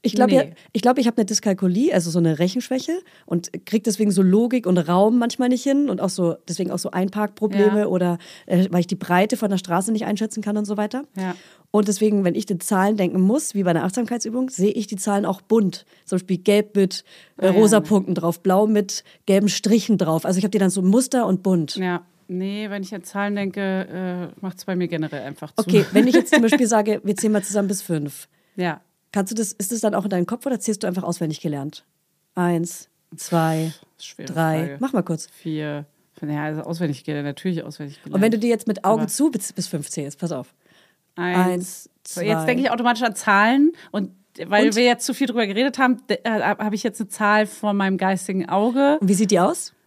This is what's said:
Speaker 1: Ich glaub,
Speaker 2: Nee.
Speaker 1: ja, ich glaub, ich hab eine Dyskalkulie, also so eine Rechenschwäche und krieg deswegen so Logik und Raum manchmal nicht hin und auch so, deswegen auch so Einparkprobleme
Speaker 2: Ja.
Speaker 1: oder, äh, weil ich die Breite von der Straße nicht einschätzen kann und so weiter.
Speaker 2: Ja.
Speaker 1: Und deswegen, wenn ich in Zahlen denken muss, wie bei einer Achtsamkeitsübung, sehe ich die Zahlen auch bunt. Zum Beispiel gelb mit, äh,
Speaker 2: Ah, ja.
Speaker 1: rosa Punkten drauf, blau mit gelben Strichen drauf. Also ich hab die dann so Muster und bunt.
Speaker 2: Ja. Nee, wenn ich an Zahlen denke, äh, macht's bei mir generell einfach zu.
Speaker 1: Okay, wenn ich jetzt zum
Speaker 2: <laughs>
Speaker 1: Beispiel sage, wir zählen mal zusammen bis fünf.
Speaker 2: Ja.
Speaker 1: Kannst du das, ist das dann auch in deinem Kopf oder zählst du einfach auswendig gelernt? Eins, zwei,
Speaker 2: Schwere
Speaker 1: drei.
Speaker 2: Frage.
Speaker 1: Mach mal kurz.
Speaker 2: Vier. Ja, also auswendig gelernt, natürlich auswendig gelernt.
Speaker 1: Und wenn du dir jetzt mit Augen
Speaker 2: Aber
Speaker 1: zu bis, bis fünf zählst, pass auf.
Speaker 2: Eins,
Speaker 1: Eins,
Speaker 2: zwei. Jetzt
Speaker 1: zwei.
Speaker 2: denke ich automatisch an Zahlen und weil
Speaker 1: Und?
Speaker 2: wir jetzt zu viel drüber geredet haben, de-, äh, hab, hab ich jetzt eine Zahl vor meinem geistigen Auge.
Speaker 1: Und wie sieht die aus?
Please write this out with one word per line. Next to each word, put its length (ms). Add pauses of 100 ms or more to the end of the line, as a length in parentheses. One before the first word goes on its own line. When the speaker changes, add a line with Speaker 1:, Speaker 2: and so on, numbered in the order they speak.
Speaker 1:
Ich 120
glaub, 140
Speaker 2:
Nee. 60
Speaker 1:
ja, 60 (300)
ich 100
glaub, 160
ich 80
hab 100
eine 80
Dyskalkulie, 680
also 160
so 80
eine 220
Rechenschwäche 500 (340)
und 280 (140)
krieg 180
deswegen 260
so 100
Logik 460
und 100
Raum 440
manchmal 280
nicht 140
hin 260
und 120
auch 80
so, 260 (140)
deswegen 240
auch 80
so 100
Einparkprobleme 920
Speaker 2:
Ja. 40
Speaker 1:
oder, 320 (280)
äh, 260
weil 80
ich 80
die 80
Breite 400
von 120
der 100
Straße 340
nicht 120
einschätzen 380
kann 140
und 80
so 120
weiter. 280 (120)
Speaker 2:
Ja. 200 (340)
Speaker 1:
Und 160
deswegen, 380
wenn 100
ich 160
in 80
Zahlen 380
denken 240
muss, 340
wie 80
bei 80
einer 140
Achtsamkeitsübung, 680
sehe 220
ich 160
die 80
Zahlen 280
auch 160
bunt. 460 (180)
Zum 120
Beispiel 220
gelb 360
mit, 300 (340)
äh, 80
Speaker 2:
Ah, 60
ja. 0
Speaker 1:
rosa 260
Punkten 380
drauf, 260
blau 240
mit 380 (220)
gelben 220
Strichen 500
drauf. 280
Also 120
ich 60
hab 60
die 80
dann 120
so 120
Muster 440
und 180
bunt. 320
Speaker 2:
Ja. 260 (240)
Nee, 440
wenn 120
ich 100
an 120
Zahlen 320
denke, 240
äh, 800
macht's 240
bei 100
mir 140
generell 340
einfach 320
zu. 100
Speaker 1:
Okay, 280
wenn 160
ich 80
jetzt 180
zum 80
Speaker 2:
<laughs> 0
Speaker 1:
Beispiel 240
sage, 380
wir 100
zählen 200
mal 100
zusammen 240
bis 140
fünf. 440 (300)
Speaker 2:
Ja. 240 (340)
Speaker 1:
Kannst 160
du 40
das, 180
ist 200
das 80
dann 140
auch 100
in 60
deinem 140
Kopf 220
oder 120
zählst 240
du 40
einfach 160
auswendig 400
gelernt? 420 (500)
Eins, 540 (260)
zwei, 560 (300)
Speaker 2:
Schwere 320
Speaker 1:
drei. 260
Speaker 2:
Frage. 220
Speaker 1:
Mach 140
mal 80
kurz. 240
Speaker 2:
Vier. 580 (420)
Ja, 180
also 180
auswendig 420
gelernt, 220
natürlich 360
auswendig 340
gelernt. 180
Speaker 1:
Und 80
wenn 80
du 80
dir 100
jetzt 180
mit 200
Augen 160
Speaker 2:
Aber 60
Speaker 1:
zu 220
bis, 220
bis 140
fünf 240
zählst, 280
pass 140
auf. 220 (600)
Speaker 2:
Eins, 220 (100)
Speaker 1:
Eins, 440 (140)
Speaker 2:
zwei. 200
Jetzt 140
Speaker 1:
zwei. 80
Speaker 2:
denke 160
ich 80
automatisch 320
an 120
Zahlen 580 (180)
und 220 (340)
weil 220
Speaker 1:
Und? 80
Speaker 2:
wir 80
jetzt 200
zu 80
viel 140
drüber 200
geredet 320
haben, 200 (100)
de-, 160
äh, 160
hab, 240
hab 80
ich 100
jetzt 160
eine 120
Zahl 360
vor 280
meinem 240
geistigen 500
Auge. 500
Speaker 1:
Und 100
wie 60
sieht 160
die 100
aus? 340 (120)